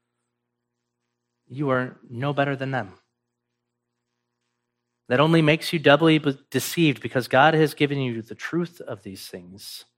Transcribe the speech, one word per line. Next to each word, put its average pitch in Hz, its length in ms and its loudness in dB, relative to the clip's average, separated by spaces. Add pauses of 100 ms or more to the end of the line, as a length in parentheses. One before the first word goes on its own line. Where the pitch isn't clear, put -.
(1500)
you 139 220 -6
are 127 280 -2 (120)
no 135 240 -4
better 139 240 -2
than 135 140 -6
them. 107 220 -6 (2250)
That 127 100 0
only 160 220 4
makes 156 320 0
you 170 60 0
doubly 151 400 6
be-, 143 200 -4 (120)
deceived - 500 0
because 123 260 -4
God 147 260 4
has 156 200 2
given 143 260 -2
you 120 220 -6
the 110 120 -14
truth 165 460 -8
of 120 240 -14
these 95 240 -16
things. 92 560 -18 (140)